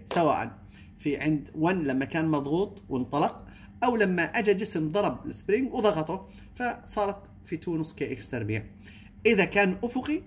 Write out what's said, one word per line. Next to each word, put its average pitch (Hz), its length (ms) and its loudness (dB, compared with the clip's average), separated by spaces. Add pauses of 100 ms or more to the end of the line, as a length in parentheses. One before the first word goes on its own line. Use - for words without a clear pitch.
سواء 123 520 2 (420)
في 143 180 0
عند 147 380 0
ون 170 280 2
لما 135 220 0
كان 160 220 0
مضغوط 156 640 0
وانطلق، 135 580 -2 (360)
أو 247 120 4
لما 190 280 4
أجى 208 300 2
جسم 185 360 0
ضرب 165 360 0
السبرينج 233 480 -2
وضغطه، 196 560 2 (260)
فصارت 208 600 -2 (280)
في - 120 -6
تو 165 200 -4
نص 160 160 -4
كي 123 180 -4
إكس - 180 -10
تربيع. 110 340 -2 (640)
إذا 196 200 6
كان 185 380 2
أفقي 262 420 -2